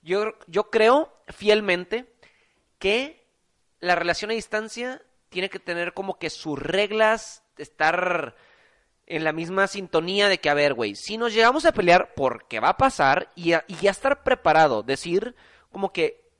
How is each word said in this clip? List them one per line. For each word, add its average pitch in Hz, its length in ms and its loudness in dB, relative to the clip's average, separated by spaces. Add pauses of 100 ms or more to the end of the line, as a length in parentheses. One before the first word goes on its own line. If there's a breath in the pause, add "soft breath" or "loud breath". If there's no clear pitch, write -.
yo, 202 320 -4 (140)
yo 175 240 -2
creo 240 420 4 (140)
fielmente 208 840 0 (680 soft breath)
que 247 480 -4 (520)
la 175 140 0
relación 170 380 -2
a - 20 -2
distancia 226 720 -8 (260)
tiene 185 220 -6
que 190 80 -12
tener 170 340 -6
como 190 240 -8
que 160 140 -8
sus 147 260 -8
reglas, 208 840 -2 (140)
estar 160 760 -2 (720 soft breath)
en 160 180 -6
la 156 100 0
misma 180 340 -2
sintonía 190 600 -2
de 185 100 0
que, 151 100 0
a 147 60 2
ver, 147 180 2
güey, 110 220 -4
si 214 240 -10
nos 233 120 -2
llegamos 233 360 4
a 311 60 4
pelear, 180 420 4
porque 120 440 -4
va 127 100 2
a 196 80 0
pasar, 147 580 2
y, 170 180 0
a, 160 140 0
y 180 80 -14
ya 190 160 2
estar 269 320 -2
preparado, 156 580 4
decir 170 540 -4 (360 soft breath)
como 196 220 -6
que - 320 -4 (140)